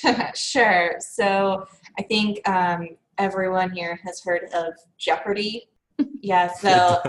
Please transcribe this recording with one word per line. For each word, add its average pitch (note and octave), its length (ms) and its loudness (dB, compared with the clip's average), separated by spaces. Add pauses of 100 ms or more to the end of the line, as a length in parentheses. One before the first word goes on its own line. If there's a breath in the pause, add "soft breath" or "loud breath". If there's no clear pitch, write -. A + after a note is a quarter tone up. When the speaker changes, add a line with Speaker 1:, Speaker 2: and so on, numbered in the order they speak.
Speaker 1:
<laughs> B3 320 0
Sure. F#3 680 2
So G3 680 0 (320 loud breath)
I G3 40 -6
think, G#3 460 -2
um, F3 420 0 (280)
everyone F#3 520 0
here F3 340 -8
has F3 180 -12
heard F3 220 -2 (100)
of E3 200 -4 (240)
Jeopardy! G#3 720 -4 (300)
Speaker 2:
<laughs> D4 80 0 (160)
Speaker 1:
Yeah, F3+ 300 2
so F3+ 560 4